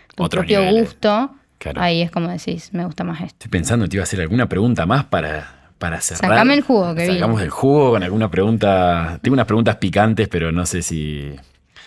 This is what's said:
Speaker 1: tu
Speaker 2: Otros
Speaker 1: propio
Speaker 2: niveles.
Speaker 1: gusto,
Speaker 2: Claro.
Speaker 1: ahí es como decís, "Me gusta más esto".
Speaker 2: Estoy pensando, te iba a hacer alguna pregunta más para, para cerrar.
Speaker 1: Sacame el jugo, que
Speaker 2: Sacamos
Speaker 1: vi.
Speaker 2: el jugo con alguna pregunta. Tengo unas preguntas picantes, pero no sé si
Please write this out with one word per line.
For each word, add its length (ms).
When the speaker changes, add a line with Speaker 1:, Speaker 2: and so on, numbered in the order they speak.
Speaker 1:
tu 100
Speaker 2:
Otros 180
Speaker 1:
propio 180
Speaker 2:
niveles. 300
Speaker 1:
gusto, 400
Speaker 2:
Claro. 220
Speaker 1:
ahí 220
es 80
como 180
decís, 460
"Me 100
gusta 200
más 180
esto". 220
Speaker 2:
Estoy 60
pensando, 380
te 80
iba 60
a 20
hacer 160
alguna 280
pregunta 360
más 200
para, 760
para 240
cerrar. 300
Speaker 1:
Sacame 220
el 80
jugo, 320
que 120
Speaker 2:
Sacamos 320
Speaker 1:
vi. 60
Speaker 2:
el 60
jugo 420
con 100
alguna 280
pregunta. 920
Tengo 120
unas 120
preguntas 300
picantes, 520
pero 240
no 140
sé 160
si 520